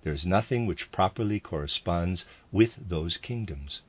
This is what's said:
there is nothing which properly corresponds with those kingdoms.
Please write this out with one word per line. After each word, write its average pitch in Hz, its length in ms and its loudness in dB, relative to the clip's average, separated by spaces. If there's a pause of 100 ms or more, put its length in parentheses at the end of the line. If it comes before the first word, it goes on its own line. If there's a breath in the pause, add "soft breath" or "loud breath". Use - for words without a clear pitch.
there 78 100 0
is 73 120 -4
nothing 110 400 2
which 90 260 -4
properly 104 480 2
corresponds 85 840 -2 (260 loud breath)
with 110 240 4 (140)
those 85 280 -2
kingdoms. 92 720 -8